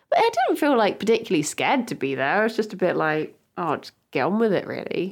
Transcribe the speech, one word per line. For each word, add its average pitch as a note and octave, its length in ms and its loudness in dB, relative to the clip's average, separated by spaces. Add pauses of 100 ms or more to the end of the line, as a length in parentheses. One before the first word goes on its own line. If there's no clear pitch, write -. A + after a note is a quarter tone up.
(120)
But - 80 4
I A#4 100 4 (180)
didn't F#4+ 120 0
feel, D4 180 4
like, G#3 220 2
particularly G3 440 2
scared A#3 440 0
to - 80 -6
be C3+ 180 -4
there. C#3+ 280 0
I - 20 2
was A3+ 120 -2
just G#3+ 180 -4
a F#3 40 -10
bit F3+ 180 0
like, D#3 400 -2 (220)
"Oh, D#3+ 200 -2
just - 160 -14 (180)
get C3+ 140 0
on G3 140 0
with A3+ 140 2
it, D3+ 120 0
really." - 460 -6